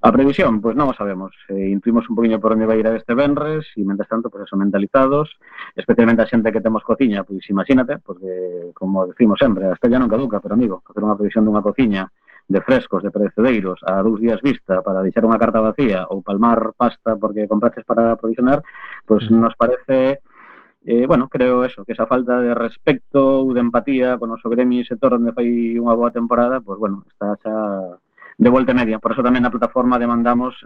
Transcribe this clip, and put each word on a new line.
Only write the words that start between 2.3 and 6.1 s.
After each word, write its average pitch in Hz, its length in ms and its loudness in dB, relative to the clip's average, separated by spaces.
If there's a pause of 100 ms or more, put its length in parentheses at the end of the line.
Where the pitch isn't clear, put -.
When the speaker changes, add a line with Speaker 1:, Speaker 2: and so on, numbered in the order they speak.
Speaker 1:
por 110 160 0
onde 110 160 0
vai 110 80 2
ir 110 80 0
a 113 80 2
este 117 240 -4
venres 147 560 -2
e, 104 80 -6
mentres 98 240 -4
tanto, 117 240 -4
pues 101 160 -14
eso, - 80 -12
mentalizados, 101 720 2 (480)
especialmente 117 480 2